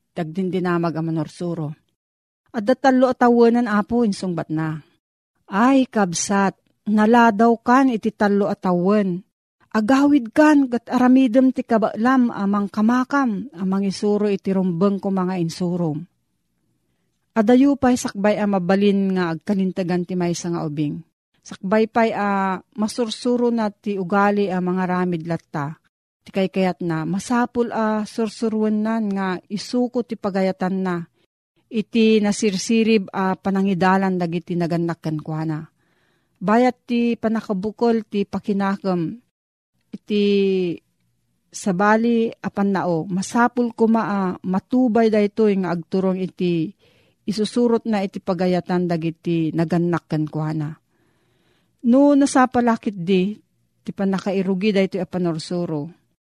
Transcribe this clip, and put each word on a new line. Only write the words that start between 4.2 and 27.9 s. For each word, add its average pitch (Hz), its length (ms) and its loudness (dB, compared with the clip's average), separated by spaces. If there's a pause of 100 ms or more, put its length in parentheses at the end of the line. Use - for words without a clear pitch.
na. 156 320 -4 (680)
"Ay, 247 400 2
kabsat, 196 640 0 (320)
naladaw 226 720 4
kan 262 320 4
iti 220 240 -2
tallo 202 320 2
a 208 80 -2
tawen. 185 720 0 (440)
Agawid 269 640 2
kan 302 360 6
ket 233 200 -6
aramidem 254 640 4
ti 254 120 -6
kabaelam 233 640 0
a 196 160 -4
mangkamakam 214 1080 0
a 175 120 -12
mangisuro 202 640 0
iti 190 240 -2
rumbeng 185 480 0
ko 196 80 -4
mga 185 320 -2
insurom." 170 640 -4 (1200)
Adayo 254 480 4
pay 247 160 2
sakbay 208 480 -2
a 208 80 0
mabalin 196 640 2
nga 180 160 0
agkalintegan 180 720 -2
ti 180 160 -6
maysa 175 320 -2
nga 170 160 -4
ubing. 151 320 -4 (480)
Sakbay 220 400 0
pay 226 240 0
a 196 480 -2 (160)
masursuro 240 800 -2
na 220 160 -2
ti 202 240 -6
ugali 202 560 0
a 185 80 -2
mangaramid 180 720 -2
latta. 160 480 -8 (480)
Ti - 80 -20
kaykayat 190 480 0
na, 160 240 -2
masapul 240 640 -2
a 214 320 -2